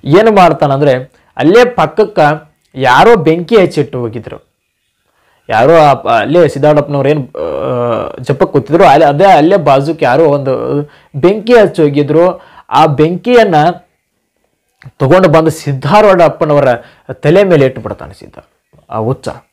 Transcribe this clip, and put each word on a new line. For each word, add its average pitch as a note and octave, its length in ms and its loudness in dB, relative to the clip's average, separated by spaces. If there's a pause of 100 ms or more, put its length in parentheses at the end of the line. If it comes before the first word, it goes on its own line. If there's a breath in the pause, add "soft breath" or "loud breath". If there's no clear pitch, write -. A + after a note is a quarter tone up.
ಏನು G3 260 2
ಮಾಡ್ತಾನಂದ್ರೆ C#3+ 800 0 (240)
ಅಲ್ಲೇ F#3+ 280 2
ಪಕ್ಕಕ್ಕೆ D#3 840 -2 (240)
ಯಾರೋ C3+ 420 2
ಬೆಂಕಿ E3 400 -2
ಹಚ್ಚಿಟ್ಟು D#3 420 -2
ಹೋಗಿದ್ರು, A2+ 560 -12 (920)
ಯಾರೋ B2 300 2
ಆ D3 160 4
ಪ-, - 140 -8
ಅಲ್ಲೇ C#3 400 0
ಸಿದ್ಧಾರೂಢಪ್ಪನವ್ರು C#3+ 600 -2
ಏನು, D3+ 120 -2
ಆ, A2+ 1000 -8
ಜಪಕ್ಕೆ - 320 -4
ಕೂತಿದ್ರು, D#3 320 0
ಅಲ್ಲಿ D3 240 4
ಅದೇ C#3+ 160 0
ಅಲ್ಲೇ F3+ 320 4
ಬಾಜುಕ್ಕೆ D3 480 -2
ಯಾರೋ C3+ 200 0
ಒಂದು C3+ 580 -4 (340 soft breath)
ಬೆಂಕಿ G#3+ 400 0
ಹಚ್ಚಿ F#3 260 2
ಹೋಗಿದ್ರು. D3+ 600 0 (280 loud breath)
ಆ D3+ 160 2
ಬೆಂಕಿಯನ್ನ F3+ 680 0 (1400)
ತಗೊಂಡು E3+ 300 2
ಬಂದು D#3+ 220 2
ಸಿದ್ಧಾರೂಢಪ್ಪನವರ D3+ 1200 0 (440 loud breath)
ತಲೆ F3 320 0
ಮೇಲೆ D#3 220 2
ಇಟ್ಟು B2+ 140 -6
ಬಿಡ್ತಾನೆ - 340 -14
ಸಿದ್ಧ, - 200 -20 (560)
ಆ G#2+ 80 -8
ಹುಚ್ಚ. A#2 300 -6 (240)